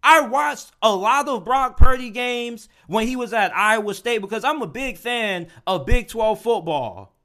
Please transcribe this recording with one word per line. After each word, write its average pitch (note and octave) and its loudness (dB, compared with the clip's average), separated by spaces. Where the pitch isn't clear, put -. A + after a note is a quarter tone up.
I D#4 8
watched C#4 -4
a G#3+ 2
lot A#3 0
of A3+ -6
Brock B3+ -2
Purdy B3+ 8
games A#3+ -8
when A3 -2
he B3+ -6
was A#3+ -6
at G#3+ -2
Iowa G#3 0
State A#3 -4
because G#3+ -8
I'm D4 -2
a G3 -8
big A#3 -8
fan G#3 -6
of F#3 -4
Big A#3+ 2
twelve A3 -4
football. D3+ -6